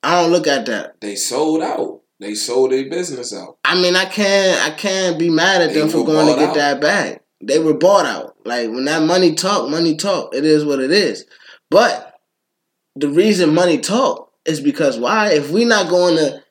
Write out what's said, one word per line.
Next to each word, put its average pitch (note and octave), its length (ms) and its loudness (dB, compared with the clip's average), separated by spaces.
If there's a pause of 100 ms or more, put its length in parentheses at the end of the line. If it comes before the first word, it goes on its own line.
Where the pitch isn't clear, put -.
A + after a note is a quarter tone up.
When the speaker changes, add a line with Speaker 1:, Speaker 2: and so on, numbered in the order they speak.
Speaker 1:
I F3 180 2
don't E3 100 2
look E3+ 160 2
at C3 200 0
that. - 340 -8
Speaker 2:
They G2+ 140 -8
sold D#3 480 -2
out. - 380 -6 (180)
They G#2 160 -10
sold B2+ 360 0
their C3+ 180 -2
business C3+ 440 -8
out. - 300 -16
Speaker 1:
I E3+ 180 2
mean, F3+ 140 2
I F#3 100 2
can't, G3 600 2
I D3+ 60 -2
can't F#3 480 -4
be E3+ 100 0
mad F3 320 2
at D#3 120 0
Speaker 2:
They D#3 60 2
Speaker 1:
them D#3 100 0
for D#3 100 0
Speaker 2:
were - 60 -2
Speaker 1:
going D#3 220 2
to D3+ 60 4
Speaker 2:
bought C3+ 60 0
Speaker 1:
get D3+ 100 2
Speaker 2:
out. - 60 -4
Speaker 1:
that C#3+ 260 0
bag. D#3 380 -2 (240)
They C3+ 160 0
were D#3 160 2
bought F#3 320 4
out. - 280 -8 (100)
Like, A#2 260 -4
when B2+ 140 -4
that D#3 180 0
money E3+ 320 4
talk, F3+ 340 -2
money D#3+ 260 0
talk. F#3+ 380 -4
It C#3 120 -2
is D3+ 200 4
what C#3 140 -2
it C3 120 -2
is. F3 340 0 (440)
But - 440 2 (840)
the C#3+ 140 -2
reason F3 440 2
money E3+ 240 2
talk G3+ 540 -2 (140)
is D#3 160 -4
because C#3+ 360 0
why? G3+ 360 0
If C#3+ 180 -2
we G#3+ 140 2
not G#3 240 0
going F3+ 260 2
to D3+ 340 -2